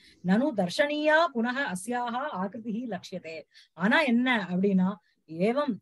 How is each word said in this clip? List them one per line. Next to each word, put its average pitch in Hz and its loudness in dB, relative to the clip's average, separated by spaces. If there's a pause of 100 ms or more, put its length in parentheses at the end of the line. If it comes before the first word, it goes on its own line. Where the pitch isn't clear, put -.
(240)
நனு 220 2
தர்ஷனீயா 302 2
புனக 233 -2
அஸ்யாஹ 240 -6 (180)
ஆக்ருதிஹி 214 -6
லக்ஷ்யதே. 170 -10 (300)
ஆனா 226 4
என்ன 240 2
அப்படின்னா, 185 2 (340)
ஏவம் 226 0